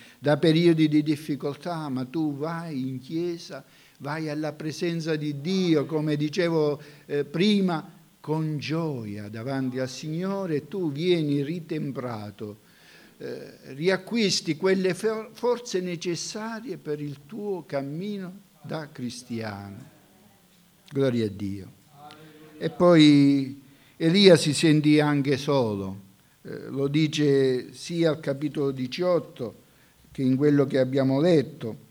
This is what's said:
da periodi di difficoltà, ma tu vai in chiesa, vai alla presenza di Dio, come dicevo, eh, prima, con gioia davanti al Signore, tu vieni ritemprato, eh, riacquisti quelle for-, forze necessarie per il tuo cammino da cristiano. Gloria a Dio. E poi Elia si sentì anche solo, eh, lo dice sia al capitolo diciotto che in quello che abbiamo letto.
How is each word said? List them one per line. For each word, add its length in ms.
da 200
periodi 500
di 140
difficoltà, 880
ma 160
tu 280
vai 540
in 100
chiesa, 640
vai 320
alla 240
presenza 640
di 260
Dio, 420
come 320
dicevo, 640
eh, 200
prima, 680
con 320
gioia 720
davanti 500
al 100
Signore, 800
tu 240
vieni 540
ritemprato, 1120
eh, 560
riacquisti 840
quelle 380
for-, 380
forze 480
necessarie 960
per 240
il 260
tuo 380
cammino 760
da 280
cristiano. 1000
Gloria 360
a 20
Dio. 440
E 100
poi 920
Elia 380
si 200
sentì 440
anche 380
solo, 640
eh, 260
lo 200
dice 840
sia 360
al 80
capitolo 540
diciotto 920
che 120
in 120
quello 320
che 140
abbiamo 400
letto. 720